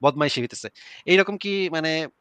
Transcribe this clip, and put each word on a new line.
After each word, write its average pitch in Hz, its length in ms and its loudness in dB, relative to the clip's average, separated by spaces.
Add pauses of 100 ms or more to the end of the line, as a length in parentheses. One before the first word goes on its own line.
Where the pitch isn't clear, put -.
বদমাইশি 143 380 2
হইতেছে"? - 280 -8 (360)
এইরকম 190 320 4
কি, 196 340 -4
মানে, 160 360 -2 (140)